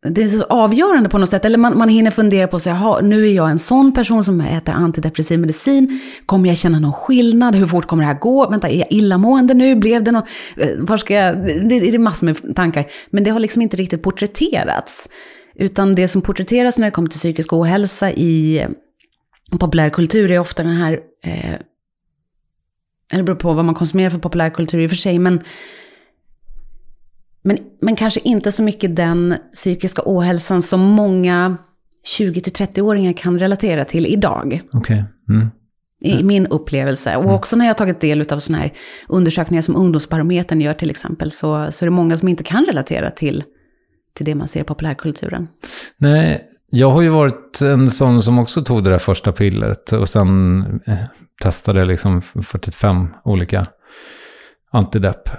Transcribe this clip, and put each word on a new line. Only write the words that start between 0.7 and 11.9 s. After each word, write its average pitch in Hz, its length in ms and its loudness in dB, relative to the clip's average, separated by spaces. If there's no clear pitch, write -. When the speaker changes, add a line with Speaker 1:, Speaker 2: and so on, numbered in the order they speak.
Speaker 1:
på 202 100 0
något 196 120 2
sätt. 196 140 0
Eller 226 140 4
man, 240 200 4
man 226 100 4
hinner 220 220 4
fundera 202 380 2
på 180 100 -4
sig, 170 140 -2
"Jaha, 202 280 0
nu 214 260 4
är 208 60 4
jag 165 180 2
en 151 80 0
sån 269 360 4
person 233 300 2
som 180 160 2
äter 160 340 -4
antidepressiv 160 680 -2
medicin. 262 600 0
Kommer 185 220 4
jag 170 80 2
känna 165 220 2
någon 147 140 0
skillnad? 240 640 2
Hur 196 120 4
fort 170 200 -2
kommer 170 160 0
det 151 40 2
här 143 140 -2
gå? 247 300 2
Vänta, 202 180 -2
är 143 100 0
jag - 140 -2
illamående 214 640 4
nu? 262 220 4
Blev 220 280 2
det 226 60 2
nå-, 226 160 0
eh, 147 120 0
var 190 180 -2
ska 208 180 -2
jag?" 185 220 2
Det, 202 340 0
det 185 140 2